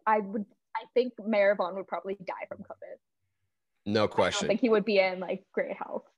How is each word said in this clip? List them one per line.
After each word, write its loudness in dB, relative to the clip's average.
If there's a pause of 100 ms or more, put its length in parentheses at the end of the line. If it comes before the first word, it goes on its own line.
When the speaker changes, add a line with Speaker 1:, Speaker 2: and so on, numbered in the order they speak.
Speaker 1:
I 4
would, -4 (320)
I -8 (100)
think 2 (120)
Mayor 4
Vaughn -2
would -8
probably -8 (100)
die -8
from -14
covid. -16 (880)
Speaker 2:
No 4
Speaker 1:
I 4
don't -6
Speaker 2:
question. 0
Speaker 1:
think 2
he 2
would 4
be 2
in, 0
like, -6 (100)
great -4
health, -10 (120)